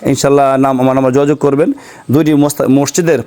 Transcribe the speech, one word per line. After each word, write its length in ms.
ইনশাল্লাহ 360
নাম, 180
আমার 140
নাম্বার 200
যোগাযোগ 280
করবেন। 240
দুইটি 180
মস্তা-, 240
মসজিদের 500